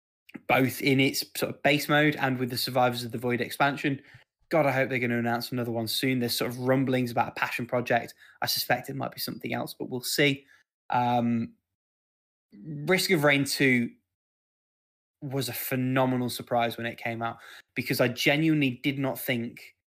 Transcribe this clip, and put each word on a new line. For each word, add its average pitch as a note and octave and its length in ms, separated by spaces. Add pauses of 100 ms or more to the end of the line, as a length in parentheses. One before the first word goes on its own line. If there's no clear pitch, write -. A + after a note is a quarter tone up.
(480)
both B2+ 320
in C3+ 200
its - 240 (120)
sort - 180
of - 80
base C#3+ 260
mode D3 280
and C3 220
with B2 120
the B2 80
Survivors B2 460
of A2+ 80
the B2+ 60
Void A#2+ 220
expansion. C#3+ 600 (480)
God, D3+ 180
I C3+ 40
hope C3 180
they're C3 100
gonna A#2+ 200
announce A#2 340
another A#2+ 180
one A2+ 180
soon. C3 320
There's A#2+ 160
sort A#2+ 140
of B2 100
rumblings B2+ 500
about A#2 180
a - 40
passion - 340
project. A#2+ 480 (260)
I B2 60
suspect - 420
it C3+ 80
might B2+ 160
be - 80
something - 320
else, - 260
but - 120
we'll B2+ 120
see. C#3 440 (440)
Um, A#2+ 640 (1300)
Risk F#3 240
of D#3 140
Rain C#3 200
two B2+ 460 (1300)
was C3 260
a A#2+ 40
phenomenal B2+ 760
surprise A#2 480
when A#2+ 100
it - 120
came A2+ 240
out, A#2 160 (360)
because C3 260
I B2 80
genuinely D3 760
did C#3 160
not C3+ 200
think - 560 (180)